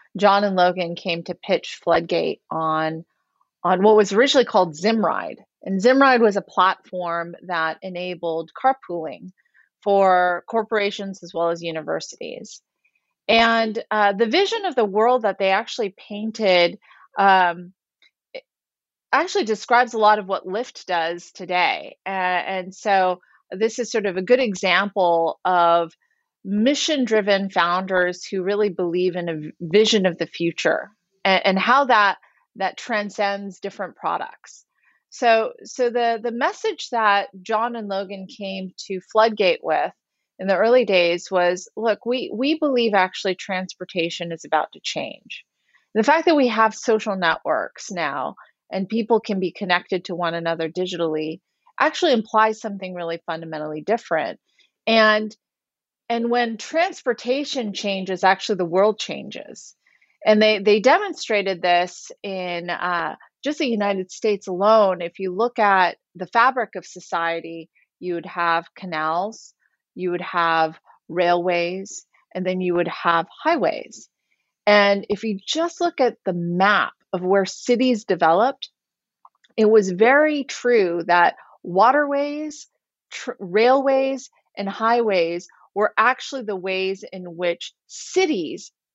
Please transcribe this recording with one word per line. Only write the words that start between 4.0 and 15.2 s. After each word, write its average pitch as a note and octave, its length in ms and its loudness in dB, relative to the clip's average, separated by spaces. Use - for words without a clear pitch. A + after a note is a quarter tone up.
originally B3 320 4
called F3+ 300 2
Zimride. D#3+ 640 -2
And F#3+ 180 -4
Zimride C4 380 6
was G#3+ 180 4
a F#3+ 60 -2
platform F3 920 -2
that D#3+ 340 -4
enabled F3 720 -6
carpooling F3 760 -4
for F#3 680 2
corporations G3+ 760 -4
as E3+ 100 -16
well E3+ 160 0
as E3+ 140 -4
universities. D#3+ 1000 -10
And, A3+ 640 2
uh, G#3 240 2
the A3 140 0
vision G4 380 0
of D#4+ 100 -6
the A3+ 100 2
world A3 380 2